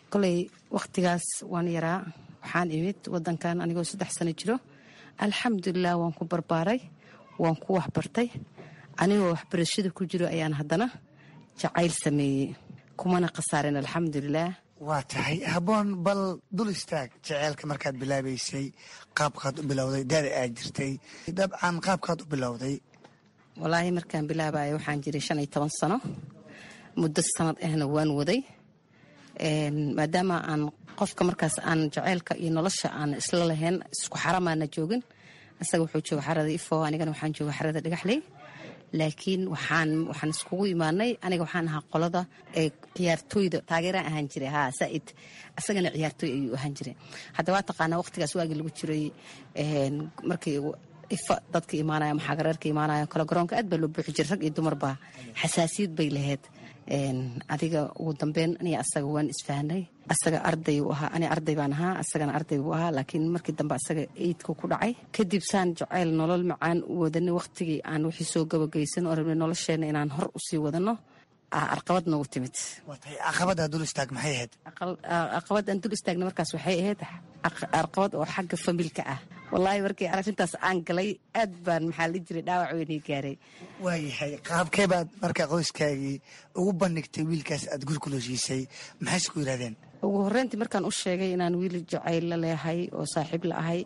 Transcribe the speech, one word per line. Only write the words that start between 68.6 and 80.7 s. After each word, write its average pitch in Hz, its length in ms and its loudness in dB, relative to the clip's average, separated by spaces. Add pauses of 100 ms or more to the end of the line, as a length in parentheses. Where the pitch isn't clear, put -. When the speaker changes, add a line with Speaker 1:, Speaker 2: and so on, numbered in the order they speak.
Speaker 1:
oo 165 80 0
rabnay 156 220 2
nolosheena 160 500 0
inaan 151 240 0
hor 160 180 -2
u - 100 -10
sii 160 200 -4
wadano, 165 340 0 (600)
aa, 151 200 2
arqabad 175 340 2
noogu 147 220 2
timid. 127 280 -4 (280)
Speaker 2:
Waa 143 120 -14
tahay, 147 220 -14
caqabadda 170 500 2
dul 156 160 -2
istaag 139 280 -2
maxay 139 220 0
ahayd? 120 180 -4 (120)
Speaker 1:
Aqal-, 175 380 -6
aa, 170 380 0
caqabadda 202 300 0
aan 196 100 0
dul 196 120 -2
istaagna 185 320 0
markaas 180 280 -2
waxay 175 260 0
ahayd 202 220 0 (400)
aq-, - 300 -4
arqabad 190 440 2
oo 147 100 0
xagga 180 320 -2
familka 165 480 0
ah. 135 160 -6 (280)
Wallaahi, 196 340 4
markii 196 260 0
arrintaas 190 480 0
aan 185 260 2